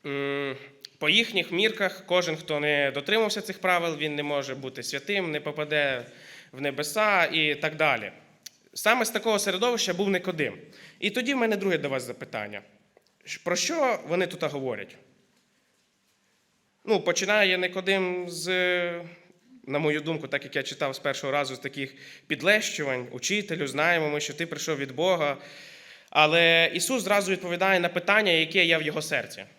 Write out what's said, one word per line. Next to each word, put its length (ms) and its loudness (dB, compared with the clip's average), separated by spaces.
М, 500 -4
по 100 0
їхніх 440 2
мірках, 540 0
кожен, 300 2
хто 240 -4
не 340 2
дотримався 460 0
цих 180 -10
правил, 380 0
він 180 -4
не 80 -2
може 320 -2
бути 280 -10
святим, 480 -4
не 100 -4
попаде 640 -2
в 80 -14
небеса 640 2
і 300 2
так 220 -4
далі. 360 2
Саме 300 4
з 60 -2
такого 280 0
середовища 560 0
був 160 2
Никодим. 480 -2
І 100 0
тоді 240 -2
в 20 0
мене 200 2
друге 220 0
до 100 -2
вас 140 -2
запитання. 600 -10
Щ-, 200 -12
про 120 0
що 500 0
вони 200 0
тут 160 -8
говорять? 540 -6
Ну, 160 4
починає 580 2
Никодим 720 0
з, 200 -6
на 120 -2
мою 220 2
думку, 280 -4
так 160 -4
як 120 -8
я 60 -2
читав 320 -4
з 40 -12
першого 340 -4
разу, 220 -2
з 40 -12
таких 360 -10
підлещувань: 840 0
"Учителю, 560 -4
знаємо 440 2
ми, 100 -2
що 140 -6
ти 120 -4
прийшов 320 -4
від 140 -6
Бога". 440 2
Але 640 6
Ісус 280 0
зразу 300 2
відповідає 480 2
на 80 0
питання, 440 2
яке 320 4
є 140 4
в 40 -2
його 200 -4
серці. 420 -6